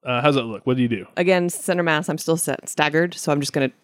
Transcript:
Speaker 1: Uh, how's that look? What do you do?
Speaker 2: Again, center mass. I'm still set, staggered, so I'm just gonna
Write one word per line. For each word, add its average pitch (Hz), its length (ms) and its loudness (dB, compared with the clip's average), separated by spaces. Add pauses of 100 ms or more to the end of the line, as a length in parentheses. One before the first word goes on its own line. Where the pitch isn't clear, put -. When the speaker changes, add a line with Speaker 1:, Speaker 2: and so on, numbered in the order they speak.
Speaker 1:
Uh, 123 160 0
how's 147 140 4
that 123 80 0
look? 110 220 -8
What 127 120 2
do 127 40 2
you 120 60 2
do? 101 180 -4 (120)
Speaker 2:
Again, 180 320 2
center 175 320 -2
mass. 160 260 0
I'm 156 80 -2
still 160 220 0
set, - 280 -4
staggered, 156 460 0
so - 180 -6
I'm 147 100 2
just 135 120 -4
gonna 135 200 0 (120)